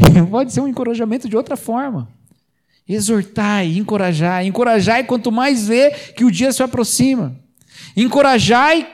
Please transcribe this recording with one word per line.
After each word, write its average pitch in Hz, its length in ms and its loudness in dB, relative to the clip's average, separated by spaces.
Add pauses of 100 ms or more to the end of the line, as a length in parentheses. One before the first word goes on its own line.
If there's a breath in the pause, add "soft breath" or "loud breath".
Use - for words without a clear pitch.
(160)
<laughs> 175 140 4
Pode 240 220 -2
ser 247 80 -4
um 277 80 -2
encorajamento 233 600 -4
de 214 40 -4
outra 254 220 -4
forma. 233 540 -8 (760)
Exortai, 202 920 -2
encorajai. 185 680 -2
Encorajai 226 580 0
quanto 240 280 -2
mais 240 340 0
vê 254 240 4
que - 360 -2
o 233 40 4
dia 240 220 0
se 262 100 -2
aproxima. 240 720 -2 (640 loud breath)
Encorajai 254 960 2